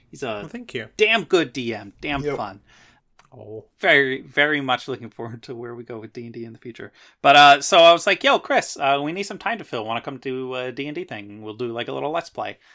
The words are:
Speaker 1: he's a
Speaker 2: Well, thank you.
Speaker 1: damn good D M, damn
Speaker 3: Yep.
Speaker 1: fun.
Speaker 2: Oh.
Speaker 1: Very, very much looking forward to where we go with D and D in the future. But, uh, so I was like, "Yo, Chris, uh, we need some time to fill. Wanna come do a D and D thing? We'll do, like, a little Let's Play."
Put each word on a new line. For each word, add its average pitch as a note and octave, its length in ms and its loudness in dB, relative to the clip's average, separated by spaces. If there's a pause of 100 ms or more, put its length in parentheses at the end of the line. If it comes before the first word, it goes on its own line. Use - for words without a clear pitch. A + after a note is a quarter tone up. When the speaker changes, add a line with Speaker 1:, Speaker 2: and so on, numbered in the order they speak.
Speaker 1:
he's - 140 -12
a C3 40 -6
Speaker 2:
Well, G#2+ 200 -8
thank A#3 260 -16
you. A2 140 -10 (100)
Speaker 1:
damn G#3+ 280 2
good D#3 280 0
D A#2 220 -6
M, G2+ 260 -14
damn C#3+ 220 -6
Speaker 3:
Yep. C#3+ 120 -4
Speaker 1:
fun. G2+ 260 -10 (720)
Speaker 2:
Oh. G#2+ 340 -16 (120)
Speaker 1:
Very, C#3 440 2
very D3 400 -2
much B2+ 260 -4
looking A#2 240 -10
forward A2+ 320 -14
to C#3 100 -14
where A#2+ 220 -12
we A#2+ 80 -16
go A#2 160 -14
with A2+ 120 -16
D A#2+ 140 -14
and A#2 80 -16
D A#2 100 -12
in A#2 100 -14
the A2+ 40 -20
future. A2+ 340 -18 (300)
But, C#3+ 140 8
uh, C#3+ 260 10
so F#3 160 4
I E3+ 160 10
was E3+ 140 0
like, F#3+ 160 0
"Yo, C4+ 160 4
Chris, - 380 -2
uh, C#3 220 2
we D3 120 -4
need G3 160 -8
some G3+ 100 -12
time G#3+ 220 -6
to - 40 -14
fill. A#2 220 -8
Wanna A2+ 160 -6
come C3+ 160 -12
do B2+ 380 -8
a B2+ 160 -6
D C#3 160 -8
and D3+ 80 -10
D F3 80 -8
thing? G#2 400 -14
We'll G#2+ 100 -12
do, A#2+ 140 -6
like, A#2 200 -6
a C3+ 60 -8
little C#3 160 -4
Let's E3 220 -6
Play." G#2 260 -8 (180)